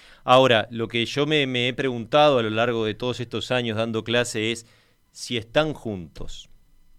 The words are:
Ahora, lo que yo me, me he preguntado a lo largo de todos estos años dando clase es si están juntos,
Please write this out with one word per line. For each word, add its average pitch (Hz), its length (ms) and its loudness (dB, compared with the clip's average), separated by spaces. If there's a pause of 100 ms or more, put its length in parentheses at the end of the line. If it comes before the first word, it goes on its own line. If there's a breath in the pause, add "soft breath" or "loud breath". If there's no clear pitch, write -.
(260 loud breath)
Ahora, 123 460 6
lo 113 180 -6
que 117 160 -2
yo 139 200 -2
me, 147 220 0
me 127 220 -2
he 127 40 -4
preguntado 135 640 2
a 117 40 2
lo 107 60 -2
largo 113 340 0
de 107 120 -2
todos 123 260 -6
estos 117 280 -8
años 120 280 -2
dando 110 260 -2
clase 117 480 0
es 113 140 -8 (480 soft breath)
si - 240 -8
están 143 360 0
juntos, - 760 -10 (500)